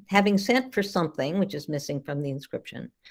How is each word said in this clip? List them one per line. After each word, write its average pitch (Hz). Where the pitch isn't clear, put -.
having 202
sent 254
for 214
something, 160
which 196
is 147
missing 147
from 143
the 143
inscription, -